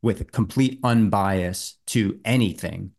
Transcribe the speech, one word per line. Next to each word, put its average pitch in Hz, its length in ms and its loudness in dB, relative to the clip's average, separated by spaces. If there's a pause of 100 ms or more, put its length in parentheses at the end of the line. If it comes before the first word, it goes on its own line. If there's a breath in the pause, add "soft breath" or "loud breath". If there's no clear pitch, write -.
with 101 300 -2
complete 131 500 0
unbias 98 920 0 (120)
to 104 380 0
anything 95 720 -2